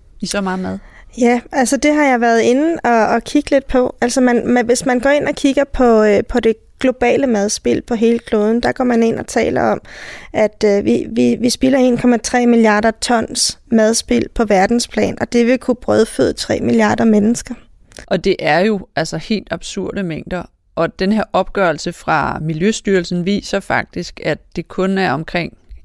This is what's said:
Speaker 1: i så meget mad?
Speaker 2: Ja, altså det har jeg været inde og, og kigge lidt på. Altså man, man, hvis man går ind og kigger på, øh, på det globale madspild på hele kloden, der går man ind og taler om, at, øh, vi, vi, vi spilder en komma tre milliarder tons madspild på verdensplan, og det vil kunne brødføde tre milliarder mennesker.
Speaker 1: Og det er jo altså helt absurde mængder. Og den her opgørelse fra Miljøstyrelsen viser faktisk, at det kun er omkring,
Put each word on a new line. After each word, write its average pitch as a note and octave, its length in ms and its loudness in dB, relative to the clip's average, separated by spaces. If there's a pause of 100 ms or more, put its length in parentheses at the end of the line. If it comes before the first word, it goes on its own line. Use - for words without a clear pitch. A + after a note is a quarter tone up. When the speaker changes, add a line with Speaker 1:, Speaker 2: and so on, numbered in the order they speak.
(200)
Speaker 1:
i G3 60 -8
så G3+ 140 -4
meget F#3 180 -4
mad? F#3 200 -6 (400)
Speaker 2:
Ja, A#3+ 220 2 (120)
altså C4+ 240 0
det D4 180 2
har D4+ 100 2
jeg B3+ 160 2
været A#3 200 2
inde C#4+ 440 2
og, A3+ 220 4
og A#3 180 0
kigge - 260 -2
lidt C4+ 160 2
på. B3+ 340 0
Altså B3 200 0
man, A#3+ 260 2
man, B3 200 2
hvis A#3+ 200 0
man B3+ 140 0
går C#4 100 2
ind C#4+ 180 0
og D4 60 -2
kigger C#4 300 0
på, A#3 380 4
øh, G#3 260 4
på B3 120 -2
det A3+ 160 2 (240)
globale B3+ 460 0
madspild A3 560 -2
på - 120 -6
hele A#3 240 2
kloden, A3+ 440 0
der B3 100 -2
går C4 120 -2
man A#3 180 2
ind A3+ 160 0
og - 80 -10
taler - 360 0
om, A3 180 0 (520)
at, G#3+ 340 -2
øh, G3+ 180 2
vi, - 260 0
vi, A#3+ 300 2
vi A#3+ 100 0
spilder C4 280 2
en B3+ 200 2
komma B3 180 2
tre A#3+ 300 0
milliarder A3 440 4
tons - 680 -2 (120)
madspild A3+ 640 2
på A#3+ 100 0
verdensplan, G#3+ 760 0
og - 120 -6
det A#3+ 140 2
vil B3+ 120 2
kunne B3 180 -2
brødføde - 560 0
tre - 280 -4
milliarder A3+ 440 2
mennesker. A3 500 0 (520)
Speaker 1:
Og F#3+ 180 -2
det G3 140 2
er D3+ 200 2
jo G3+ 220 0 (160)
altså D#3+ 200 -4
helt F#3+ 340 -6
absurde - 520 -8
mængder. E3+ 400 -8 (320)
Og - 240 -6
den F#3+ 140 0
her G#3+ 200 0
opgørelse F3+ 600 -2
fra - 460 -2
Miljøstyrelsen F3 880 -2
viser G3+ 340 -2
faktisk, - 640 -6
at D3 140 -2 (180)
det E3+ 120 -8
kun F#3+ 300 -2
er F3+ 140 0
omkring, D#3+ 460 -6 (260)